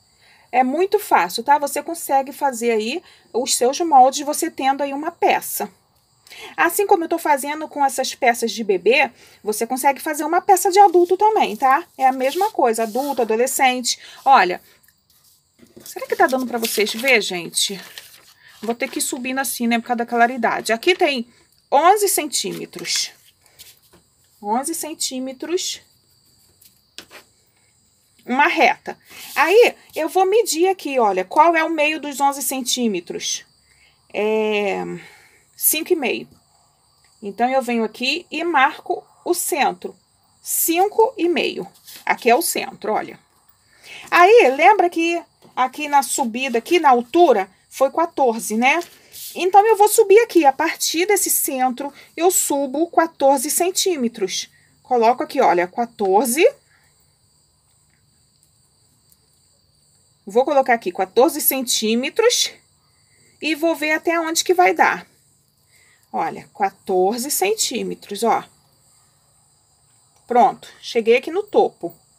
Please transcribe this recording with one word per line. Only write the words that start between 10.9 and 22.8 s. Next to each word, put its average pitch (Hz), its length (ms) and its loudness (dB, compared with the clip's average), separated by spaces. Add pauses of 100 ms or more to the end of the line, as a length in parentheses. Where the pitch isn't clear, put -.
também, 359 400 2
tá? 269 300 2 (100)
É 262 100 2
a 262 60 2
mesma 277 380 -2
coisa, 233 320 0
adulto, 247 400 -2
adolescente. 254 760 -2 (260)
Olha, 196 360 4 (1200)
será - 220 -14
que 453 100 -4
tá 359 100 4
dando 262 200 0
pra 240 120 -6
vocês 220 340 -2
ver, 233 280 2
gente? 180 600 -6 (840)
Vou 220 120 -4
ter 269 160 -6
que - 80 -8
ir 285 40 -4
subindo 262 360 -6
assim, 254 280 -4
né, 233 120 0
por 226 80 -8
causa 247 120 -2
da 233 80 -4
claridade. 240 640 0
Aqui 285 220 2
tem 277 340 0 (420)
onze 370 380 4
centímetros. - 1000 -6 (1300)